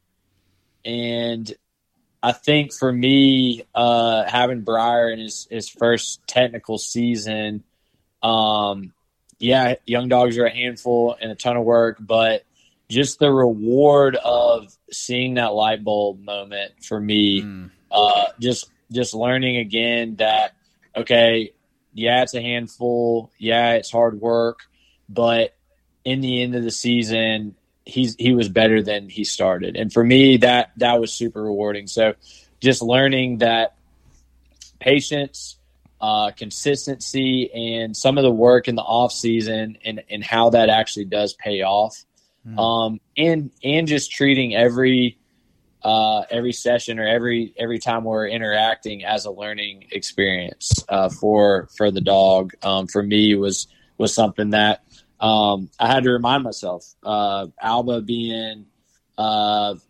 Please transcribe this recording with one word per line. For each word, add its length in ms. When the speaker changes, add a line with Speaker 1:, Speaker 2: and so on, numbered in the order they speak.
Speaker 1:
And 640
I 100
think 420
for 180
me, 720
uh, 540
having 320
Briar 500
in 80
his, 300
his 200
first 580
technical 500
season, 840
um, 720
yeah, 360
young 240
dogs 280
are 80
a 80
handful 680
and 100
a 40
ton 220
of 60
work, 360
but 440
just 300
the 120
reward 840
of 560
seeing 440
that 180
light 300
bulb 400
moment 580
for 180
me, 420
Speaker 2:
Mm. 300
Speaker 1:
uh, 340
just, 300
just 220
learning 440
again 600
that, 360
okay, 580
yeah, 300
it's 120
a 60
handful, 960
yeah, 360
it's 180
hard 300
work, 400
but 460
in 160
the 200
end 140
of 80
the 80
season, 840
he's, 320
he 160
was 140
better 360
than 260
he 140
started. 520
And 160
for 120
me, 340
that, 400
that 240
was 120
super 280
rewarding. 460
So 260
just 200
learning 580
that 360
patience, 800
uh, 300
consistency, 1200
and 420
some 220
of 60
the 80
work 360
in 80
the 80
off 280
season 720
and, 260
and 140
how 280
that 180
actually 360
does 280
pay 300
off. 400
Speaker 2:
Mm. 120
Speaker 1:
Um, 400
and, 360
and 240
just 240
treating 420
every, 640
uh, 480
every 220
session 480
or 80
every, 500
every 220
time 240
we're 240
interacting 800
as 200
a 60
learning 600
experience, 960
uh, 200
for, 680
for 140
the 100
dog, 500
um, 240
for 140
me 340
was, 320
was 160
something 360
that 340
um, 460
I 80
had 160
to 80
remind 320
myself, 420
uh, 440
Alba 400
being, 640
uh, 580